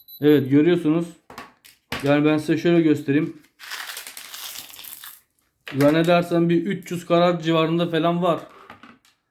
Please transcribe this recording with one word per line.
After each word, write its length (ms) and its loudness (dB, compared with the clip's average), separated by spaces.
Evet, 280 4
görüyorsunuz. 560 2
Yani 220 2
ben 120 2
size 200 -2
şöyle 240 2
göstereyim. 600 0
Zannedersem 720 2
bir 160 2
üç 260 -6
yüz 140 -8
karat 380 2
civarında 460 0
falan 340 0
var. 160 0